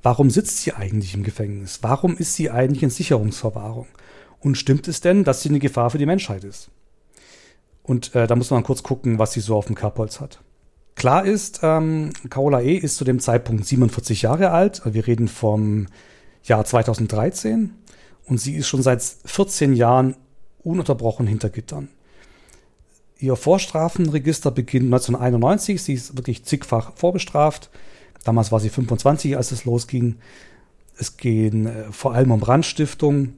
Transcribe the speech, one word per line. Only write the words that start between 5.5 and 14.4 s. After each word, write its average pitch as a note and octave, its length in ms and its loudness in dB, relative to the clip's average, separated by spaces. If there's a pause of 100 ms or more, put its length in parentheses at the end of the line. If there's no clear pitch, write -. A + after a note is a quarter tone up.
Gefahr B2 300 0
für D3 80 -4
die C#3+ 80 0
Menschheit D3+ 380 -2
ist? - 260 -18 (1120)
Und, B2 320 -4
äh, A#2 140 2
da A#2+ 80 4
muss A#2+ 140 0
man A#2+ 120 2
kurz - 220 -4
gucken, A#2+ 340 -2
was G#2+ 140 0
sie A#2 80 -4
so G#2+ 160 0
auf G2+ 100 -2
dem A2 80 -4
Kerbholz G#2+ 460 -6
hat. - 200 -16 (540)
Klar D3 300 2
ist, G3+ 380 -2
ähm, D#3+ 480 0 (200)
Carola C3+ 300 2
E. C#3+ 160 2
ist D#3+ 200 -4
zu - 80 -4
dem B2+ 140 2
Zeitpunkt A#2 460 0
siebenundvierzig A#2 580 2
Jahre E3 280 2